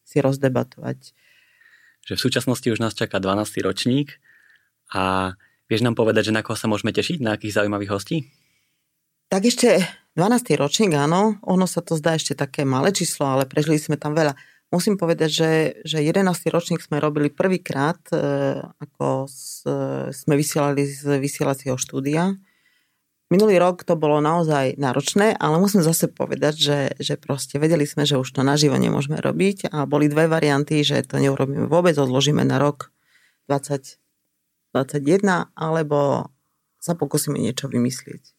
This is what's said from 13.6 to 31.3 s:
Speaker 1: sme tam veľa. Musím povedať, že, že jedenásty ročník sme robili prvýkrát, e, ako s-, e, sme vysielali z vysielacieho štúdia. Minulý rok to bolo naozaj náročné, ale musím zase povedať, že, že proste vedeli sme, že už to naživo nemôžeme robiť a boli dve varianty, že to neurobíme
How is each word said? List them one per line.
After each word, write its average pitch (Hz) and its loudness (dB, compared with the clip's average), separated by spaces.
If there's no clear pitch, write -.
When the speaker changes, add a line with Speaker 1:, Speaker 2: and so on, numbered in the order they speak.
Speaker 1:
sme 151 -2
tam 151 -4
veľa. 151 0
Musím 190 0
povedať, 165 0
že, 160 2
že 156 -4
jedenásty 175 0
ročník 160 -2
sme - -4
robili 147 0
prvýkrát, 160 -2
e, 165 -2
ako 135 -4
s-, - -12
e, 135 -4
sme - -2
vysielali 143 0
z 139 -2
vysielacieho 139 -4
štúdia. 147 -2
Minulý 202 6
rok 180 4
to 170 0
bolo 151 2
naozaj 151 2
náročné, 143 0
ale 151 2
musím 196 4
zase 165 2
povedať, 139 -2
že, 151 0
že 147 -4
proste - -6
vedeli 151 2
sme, 147 -2
že 147 0
už 131 -6
to 131 -2
naživo 143 4
nemôžeme 127 0
robiť 185 -2
a 143 -4
boli 147 2
dve 160 4
varianty, 151 2
že 147 0
to 131 -6
neurobíme 135 0